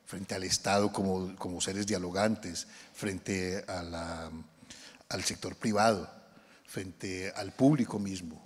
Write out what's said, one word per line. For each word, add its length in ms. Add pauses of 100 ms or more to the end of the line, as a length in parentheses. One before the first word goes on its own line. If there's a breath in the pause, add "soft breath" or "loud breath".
frente 300
al 80
Estado 480
como, 460
como 220
seres 280
dialogantes, 800 (260 loud breath)
frente 760
a 140
la, 480 (800 loud breath)
al 140
sector 320
privado, 520 (600 loud breath)
frente 680
al 180
público 440
mismo. 480